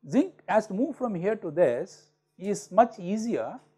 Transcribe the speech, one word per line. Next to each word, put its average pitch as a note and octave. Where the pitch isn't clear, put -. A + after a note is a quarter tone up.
Zinc C#4+
has G#3
to F#3+
move C4
from A#3
here F#3+
to F3+
this D3
is F#3+
much A3+
easier F#3+